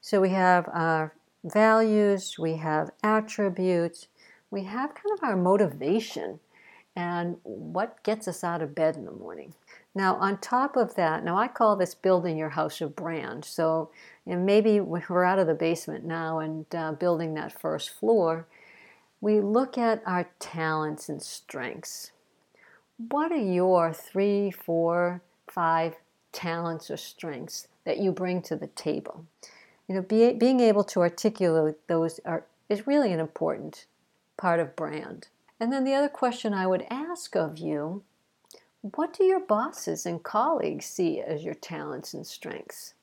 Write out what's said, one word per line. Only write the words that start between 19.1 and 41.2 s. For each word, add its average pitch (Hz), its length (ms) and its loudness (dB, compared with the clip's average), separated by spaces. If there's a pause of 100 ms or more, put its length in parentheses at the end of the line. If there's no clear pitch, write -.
We 214 200 4
look 233 360 2
at 226 300 0
our 180 220 0 (100)
talents 156 680 -4
and 151 140 -8
strengths. - 920 -12 (840)
What 285 360 -2
are 330 40 0
your 180 560 4
three, 202 580 0
four, 175 680 0 (280)
five 165 480 0 (360)
talents 165 580 -6
or - 60 -8
strengths - 720 -12 (160)
that - 140 -2
you 190 140 2
bring 180 300 -2
to - 140 -6
the 151 120 -10
table? 151 580 -8 (600)
You 190 80 -4
know, 190 80 -2
be-, 226 300 6
being 247 280 4
able 208 240 6
to - 160 -2
articulate 170 760 2 (120)
those 165 360 0
are, 165 200 -4 (240)
is 208 180 -2
really 277 260 4
an 160 80 0
important 160 640 -4 (500)
part 170 240 2
of 151 160 -4
brand. 151 520 -8 (300)
And 233 140 -2
then 269 120 0
the 269 100 2
other 285 140 2
question 240 440 -2
I 190 140 0
would 185 240 0
ask 330 440 -8
of 160 220 -2
you, 160 460 -6 (800)
what 311 320 -6
do 381 100 2
your 370 160 4
bosses 214 640 -2
and 170 180 -6
colleagues - 600 0
see 165 360 -2